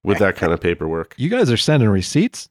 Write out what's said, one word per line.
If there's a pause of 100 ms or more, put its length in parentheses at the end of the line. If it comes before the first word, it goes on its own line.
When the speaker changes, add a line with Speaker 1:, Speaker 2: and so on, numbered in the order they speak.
Speaker 1:
with
that
kind
of
paperwork.
Speaker 2:
You
guys
are
sending
receipts?